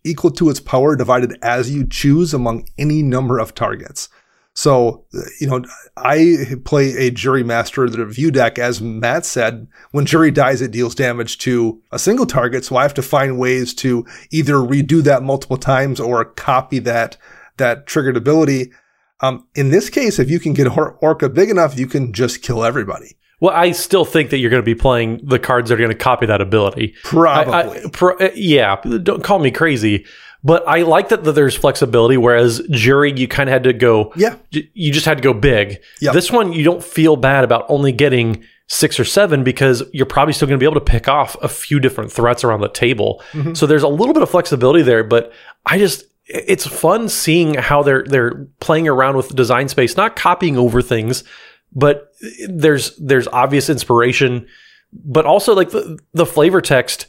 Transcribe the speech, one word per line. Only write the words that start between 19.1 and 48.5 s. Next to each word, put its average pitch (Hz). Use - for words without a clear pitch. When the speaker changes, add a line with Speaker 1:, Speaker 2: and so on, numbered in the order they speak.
Speaker 1:
Um, 131
in 139
this 196
case, 233
if 131
you 170
can 156
get 139
Or-, 156
Orca 156
big 196
enough, 160
you 131
can 127
just 113
kill 117
everybody. 117
Speaker 2:
Well, 170
I 175
still 185
think 156
that 139
you're 117
gonna 123
be 113
playing 117
the 127
cards 120
that 117
are 113
gonna 113
copy 123
that 104
ability. 101
Speaker 1:
Probably. 156
Speaker 2:
I, 165
I, -
pro-, 180
uh, 190
yeah, 156
don't 170
call 196
me 139
crazy. 113
But 165
I 170
like 170
that, 185
that 151
there's 139
flexibility, 123
whereas 120
Jury, 139
you 127
kinda 139
had 127
to 131
go, 113
Speaker 1:
Yeah. 214
Speaker 2:
y-, -
you 156
just 147
had 156
to 123
go 131
big. 104
Speaker 1:
Yeah. 139
Speaker 2:
This 175
one, 214
you 160
don't 170
feel 160
bad 135
about 117
only 143
getting 120
six -
or 117
seven 170
because 131
you're 131
probably 147
still 143
gonna 135
be 127
able 156
to 147
pick -
off 139
a 151
few -
different 120
threats 120
around 110
the 104
table. 107
Speaker 1:
Mm-hmm. 151
Speaker 2:
So 156
there's 143
a 151
little 214
bit 311
of -
flexibility 147
there, 117
but 117
I 165
just, 196
i-, -
it's -
fun 208
seeing 160
how 143
they're, 139
they're 135